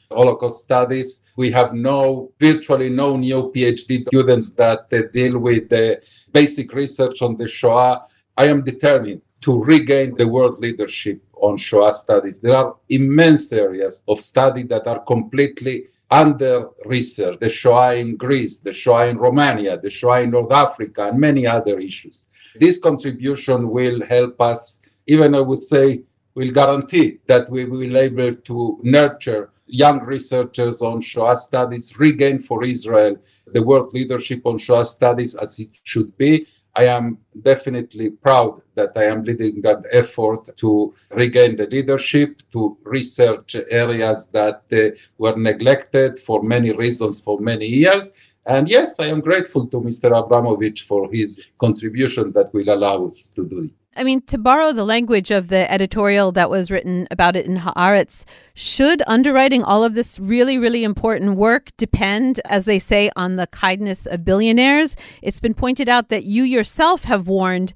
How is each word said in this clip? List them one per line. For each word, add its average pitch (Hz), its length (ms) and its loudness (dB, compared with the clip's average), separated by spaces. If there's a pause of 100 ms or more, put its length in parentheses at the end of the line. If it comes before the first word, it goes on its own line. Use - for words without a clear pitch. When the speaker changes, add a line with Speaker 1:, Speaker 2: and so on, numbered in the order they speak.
(120)
Speaker 1:
Holocaust 120 520 0
studies. 127 580 -2 (160)
We 127 140 -2
have 120 220 2
no, 135 680 -2
virtually 151 500 2
no 135 260 0
new 131 360 -2
P 127 120 -2
H 120 220 0
D 123 160 -2
students 123 540 2
that, 113 360 0
uh, 113 120 0 (100)
deal 123 240 0
with 120 320 0
the 113 320 2 (320)
basic 147 400 2
research 131 480 -4
on 117 160 -2
the 113 100 -6
Shoah. 123 540 2 (360)
I 139 100 4
am 143 160 2
determined 127 580 -2 (200)
to 120 220 0
regain 135 520 4
the 120 120 2
world 123 320 2
leadership 107 640 -6 (140)
on 104 220 0
Shoah 104 360 2
studies. 98 480 -2
There 120 140 4
are 131 200 0 (140)
immense 143 640 4
areas 95 560 -2
of 107 100 0
study 127 440 0
that 120 240 -4
are 117 140 -4
completely 131 840 -4 (240)
under 131 600 2 (160)
research, 107 540 -4
the - 100 -2
Shoah 123 460 4
in 117 220 -4
Greece, 123 420 -4
the 98 140 -10
Shoah 120 340 2
in 120 100 -4
Romania, 117 600 0
the 98 120 -8
Shoah 123 300 0
in 120 100 -2
North 120 200 0
Africa, 117 580 0
and 120 100 -2
many 139 260 2
other 110 320 0
issues. - 500 -14 (280)
This 175 240 4
contribution 131 880 -2
will 123 360 -2
help 123 360 0
us, 117 400 -4 (260)
even 147 280 6
I 135 60 2
would 131 200 -2
say, 135 420 2 (320)
will 131 160 -6
guarantee 139 760 2
that 123 220 4
we 127 160 -6
will 127 140 -8
be 127 160 -4
able 127 400 0
to 120 480 -6
nurture 127 680 0 (140)
young 139 360 2
researchers 123 800 -4
on 113 200 -4
Shoah 120 340 0
studies, 120 640 -6
regain 139 400 2
for 120 240 -6
Israel 107 520 2 (320)
the 117 160 0
world 123 300 2
leadership 127 520 -6
on 113 120 -2
Shoah 117 280 2
studies 123 500 -2
as - 240 -10
it 110 100 -14 (140)
should - 340 -6
be, 156 280 2 (300)
I 123 100 4
am 120 340 0 (240)
definitely 123 680 -2
proud 120 520 0 (140)
that 104 200 -2
I 110 80 0
am 110 200 -2
leading 110 380 -4
that 107 300 0
effort 113 480 0 (180)
to 107 360 0 (180)
regain 120 440 2
the 107 120 -4
leadership, 139 720 -2 (100)
to 110 320 -4
research 120 720 -2 (140)
areas 117 600 -2
that, 107 420 -2
uh, 110 260 0 (220)
were 110 180 0
neglected 123 800 0
for 107 240 -2
many 117 300 0
reasons 113 480 -4
for 104 200 -4
many 107 280 -4
years. 185 440 2 (340)
And 135 220 0
yes, 247 320 2
I 151 80 -4
am 151 140 -4
grateful 156 460 -2
to 123 120 -6
Mister 120 340 0
Abramovich 117 680 0
for 98 300 -4
his 107 360 -6 (120)
contribution 113 720 -2
that 98 200 0
will 101 160 -4
allow 98 360 0
us - 300 -14
to 90 100 -8
do - 200 -12
it. 147 60 -14 (240)
Speaker 2:
I - 80 -6
mean, 262 200 -2
to - 160 -8
borrow 285 320 2
the 226 140 -4
language 220 440 -2
of 185 200 -2
the 185 220 0
editorial 202 600 0
that 180 180 0
was 185 220 -4
written 180 400 -4
about 175 240 2
it 185 100 -4
in 185 120 -4
Haaretz, 185 680 0 (300)
should - 500 2
underwriting 262 580 2
all 208 200 2
of 226 100 0
this 233 260 -6
really, 240 380 0
really 240 260 0
important 202 520 -2
work 226 420 0
depend, 220 680 -2
as 196 200 -2
they 208 140 0
say, 208 360 0
on 185 200 -4
the 180 100 -4
kindness 190 600 -4
of 175 180 -8
billionaires? 240 720 2 (260)
It's - 180 -8
been 226 140 -2
pointed 254 340 -4
out 240 220 2
that 220 140 -4
you 208 180 -2
yourself 262 640 0
have 190 240 -2
warned 185 480 -2